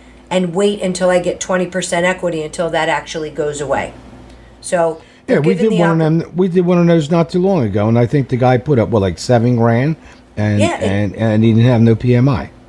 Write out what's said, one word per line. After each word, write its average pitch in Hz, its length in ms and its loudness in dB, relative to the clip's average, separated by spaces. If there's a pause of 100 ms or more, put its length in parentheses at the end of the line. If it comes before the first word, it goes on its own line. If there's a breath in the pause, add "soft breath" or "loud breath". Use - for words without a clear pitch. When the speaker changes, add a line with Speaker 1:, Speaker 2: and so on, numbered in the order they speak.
(280 loud breath)
Speaker 1:
and 180 260 -2
wait 202 280 0
until 185 260 -2
I 180 120 2
get 180 200 -6
twenty 185 260 -2
percent 175 380 -4
equity 180 380 -4
until 160 280 -6
that 160 200 -2
actually 151 400 -6
goes 147 320 -6
away? 123 320 -6 (640 loud breath)
So 165 400 -2 (260 loud breath)
Speaker 2:
Yeah, 240 100 2
Speaker 1:
they're 151 40 2
Speaker 2:
we 170 140 2
Speaker 1:
given 208 160 0
Speaker 2:
did 180 80 0
Speaker 1:
the - 20 2
Speaker 2:
one 165 220 2
of 156 100 2
Speaker 1:
oppor- 165 100 2
Speaker 2:
them. - 140 -10
We 185 120 2
did 175 180 0
one 180 120 2
of 170 80 4
those 165 240 2
not 170 200 0
too 180 100 -2
long 185 220 0
ago, 104 260 0
and 117 100 4
I 120 60 4
think 135 240 -2
the 131 80 -2
guy 127 220 2
put 139 200 0
up, 95 120 0
what, 110 100 2
like, 92 180 -2
seven 123 380 2
grand, 117 400 0 (400 loud breath)
and, 107 240 0
Speaker 1:
Yeah, 330 160 0
it - 60 -8
Speaker 2:
and, 101 340 -2
and 110 280 0
he 113 80 4
didn't 117 180 4
have 117 100 2
no 117 140 4
P 123 200 0
M 123 140 2
I. 117 220 -4 (180)